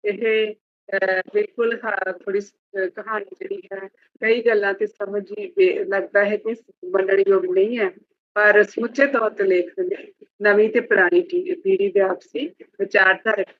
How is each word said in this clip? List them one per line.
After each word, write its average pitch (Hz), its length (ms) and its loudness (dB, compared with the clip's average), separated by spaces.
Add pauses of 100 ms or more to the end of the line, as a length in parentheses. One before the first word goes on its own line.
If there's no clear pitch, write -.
ਇਹ 220 500 -2 (340)
ਅਹ, 190 320 -2 (120)
ਬਿਲਕੁਲ, 226 520 -2
ਹਾਂ, 190 280 -6
ਥੋੜੀ 202 280 -6
ਸ-, - 120 -16
ਅਹ, 190 360 -6
ਕਹਾਣੀ 208 360 -10
ਜਿਹੜੀ 190 360 -12 (120)
ਹੈ, 190 140 -12 (340)
ਕਈ 226 200 0
ਗੱਲਾਂ 208 320 0
ਤੇ 202 140 -4
ਸਮਝ 202 440 -8
ਹੀ 208 260 -12
ਬੇ-, 185 280 2
ਲੱਗਦਾ 196 400 0
ਹੈ 208 120 0
ਕਿ 226 180 -6 (300)
ਮੰਨਣ 392 420 2
ਯੋਗ 185 180 4
ਨਹੀਂ 196 340 0
ਹੈ, 190 100 0 (460)
ਪਰ 208 280 6
ਸਮੁੱਚੇ 240 440 0
ਤੌਰ 226 220 -2
ਤੇ 208 140 -4
ਲੇਖਕ 185 360 0
ਨੇ 180 320 -8 (300)
ਨਵੀਂ 208 280 4
ਤੇ 240 100 0
ਪੁਰਾਣੀ 180 420 4
ਪੀ-, 180 400 -4
ਪੀੜ੍ਹੀ 190 300 0
ਦੇ 196 80 0
ਆਪਸੀ 196 480 -4 (320)
ਵਿਚਾਰਧਾਰਕ 196 680 0 (120)